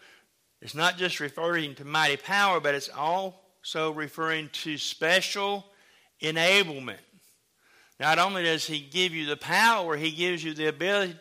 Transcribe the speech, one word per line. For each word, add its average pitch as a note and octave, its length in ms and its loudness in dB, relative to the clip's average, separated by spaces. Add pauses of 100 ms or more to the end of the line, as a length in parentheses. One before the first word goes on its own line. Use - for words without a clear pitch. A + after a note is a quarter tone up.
(600)
It's - 140 -14
not F3 220 2
just F3+ 220 -2
referring D#3 560 -2
to C#3 100 -16
mighty D3 300 2
power, F#3+ 460 2
but C#3+ 120 0
it's C#3 140 -4
also E3 1040 -4
referring D#3 580 -4
to D3+ 280 -6
special F#3+ 880 0 (560)
enablement. D#3+ 800 2 (1000)
Not D#3 180 4
only F#3 260 2
does D#3+ 220 0
he D#3 140 -6
give D#3+ 340 -2
you D#3 120 -4
the D3 100 -2
power, F3+ 640 2
he D#3+ 140 -2
gives F3 300 -2
you D#3 120 -6
the D#3 140 0
ability F3+ 540 0